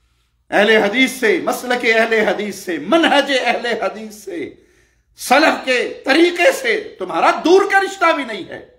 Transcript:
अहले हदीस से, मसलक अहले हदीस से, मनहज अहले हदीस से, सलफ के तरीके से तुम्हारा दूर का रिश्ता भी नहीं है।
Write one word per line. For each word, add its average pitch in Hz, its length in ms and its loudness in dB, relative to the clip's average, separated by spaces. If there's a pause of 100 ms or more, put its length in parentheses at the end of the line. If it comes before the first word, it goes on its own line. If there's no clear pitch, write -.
(520)
अहले 220 260 4
हदीस 226 440 0
से, 190 240 2
मसलक 247 400 -4
अहले 226 360 2
हदीस 196 440 -4
से, 156 240 -6
मनहज 285 420 2
अहले 240 380 -2
हदीस 208 560 -8
से, 165 420 -12 (500)
सलफ 285 360 2 (120)
के 247 180 0
तरीके 330 680 2
से - 480 -4
तुम्हारा 180 320 0
दूर 381 400 4
का 392 80 4
रिश्ता 349 320 0
भी 285 140 -4
नहीं 208 200 -12
है। - 140 -16 (200)